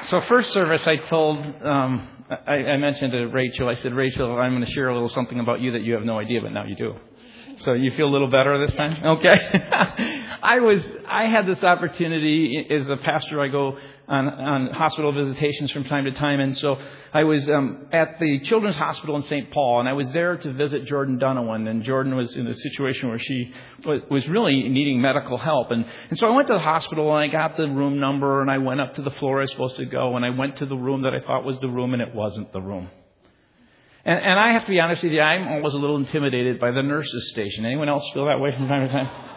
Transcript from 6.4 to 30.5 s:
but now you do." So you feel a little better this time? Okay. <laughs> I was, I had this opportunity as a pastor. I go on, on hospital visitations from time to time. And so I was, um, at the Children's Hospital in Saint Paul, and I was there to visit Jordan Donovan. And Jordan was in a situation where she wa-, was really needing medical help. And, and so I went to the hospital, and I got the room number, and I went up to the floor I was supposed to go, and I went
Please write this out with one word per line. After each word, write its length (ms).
but 100
now 140
you 100
do." 200
So 140
you 180
feel 160
a 20
little 200
better 360
this 100
time? 280
Okay. 260
<laughs> 880
I 200
was, 200
I 200
had 200
this 160
opportunity 1080
as 160
a 80
pastor. 460
I 80
go 280
on, 220
on 440
hospital 380
visitations 600
from 120
time 220
to 60
time. 280
And 160
so 220
I 120
was, 240
um, 420
at 300
the 240
Children's 320
Hospital 400
in 60
Saint 280
Paul, 300
and 80
I 40
was 200
there 240
to 160
visit 320
Jordan 340
Donovan. 480
And 160
Jordan 320
was 220
in 100
a 60
situation 560
where 100
she 340
wa-, 160
was 200
really 400
needing 320
medical 360
help. 340
And, 140
and 80
so 100
I 60
went 140
to 60
the 80
hospital, 520
and 60
I 80
got 300
the 100
room 320
number, 420
and 80
I 100
went 200
up 160
to 60
the 100
floor 280
I 20
was 100
supposed 240
to 100
go, 300
and 80
I 60
went 300